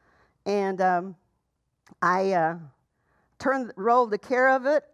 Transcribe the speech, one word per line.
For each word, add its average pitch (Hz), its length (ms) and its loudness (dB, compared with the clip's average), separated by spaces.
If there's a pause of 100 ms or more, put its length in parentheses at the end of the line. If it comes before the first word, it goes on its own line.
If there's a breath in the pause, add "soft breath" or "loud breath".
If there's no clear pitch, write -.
(460)
and, 196 360 -2
um, 185 340 0 (840)
I, 190 320 0
uh, 170 260 0 (800)
turned, 262 360 -2
rolled 233 360 2
the 208 80 -2
care 254 300 0
of 262 160 2
it 294 180 0 (100)